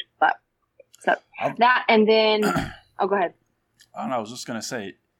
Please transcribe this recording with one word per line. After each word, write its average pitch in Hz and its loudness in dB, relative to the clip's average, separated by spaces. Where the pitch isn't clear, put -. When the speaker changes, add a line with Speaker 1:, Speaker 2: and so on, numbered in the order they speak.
Speaker 1:
But, - 4
so - 2
Speaker 2:
I'll 143 -4
Speaker 1:
that, 240 2
and 220 4
then, 220 4
Speaker 2:
<clears throat> - -4
Speaker 1:
oh, 101 0
go 95 0
ahead. 101 -2
Speaker 2:
I - -12
don't 113 -8
know. 131 -4
I - -2
was 107 -8
just 120 -14
gonna 117 -8
say, 107 -10